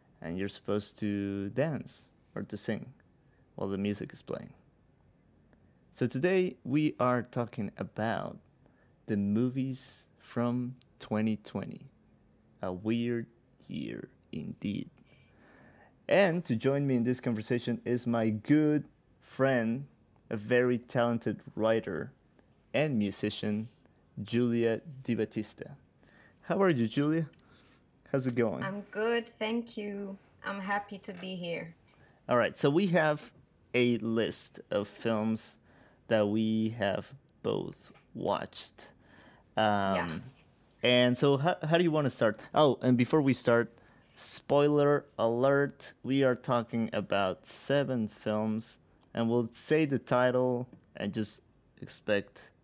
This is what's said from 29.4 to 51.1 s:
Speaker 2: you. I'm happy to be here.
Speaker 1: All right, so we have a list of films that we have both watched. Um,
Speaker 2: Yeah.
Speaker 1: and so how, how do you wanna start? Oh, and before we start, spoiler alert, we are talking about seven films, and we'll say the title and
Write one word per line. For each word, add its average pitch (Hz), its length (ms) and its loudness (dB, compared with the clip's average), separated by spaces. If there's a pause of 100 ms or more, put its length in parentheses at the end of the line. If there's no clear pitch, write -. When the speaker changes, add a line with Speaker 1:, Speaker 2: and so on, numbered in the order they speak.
Speaker 2:
you. 202 400 -10 (260)
I'm 202 160 -8
happy 202 380 -4
to 196 160 -14
be 185 220 -10
here. 170 400 -8 (520)
Speaker 1:
All 127 80 2
right, 110 220 2
so 143 140 2
we 185 160 4
have 156 440 2 (440)
a 123 240 4
list 113 600 -2 (120)
of 101 160 0
films 110 720 -2 (500)
that 107 200 4
we 110 420 0 (100)
have 101 260 0 (380)
both 98 480 -6 (240)
watched. - 760 -6 (640)
Um, 107 80 4 (320)
Speaker 2:
Yeah. 87 140 -2 (720)
Speaker 1:
and 123 360 6
so 143 200 4
how, 156 260 0
how 160 140 2
do 180 60 4
you 170 80 2
wanna 151 180 2
start? 110 300 0 (160)
Oh, 143 260 4
and 127 160 4
before 139 240 4
we 135 120 4
start, 117 380 2 (440)
spoiler 143 880 2 (140)
alert, 135 840 2
we 135 220 2
are 127 120 4
talking 117 560 -2
about 98 560 -2
seven 131 600 0
films, 110 720 -4 (340)
and 113 160 0
we'll 117 220 2
say 156 340 0
the 139 140 0
title 123 680 2 (300)
and 101 160 -4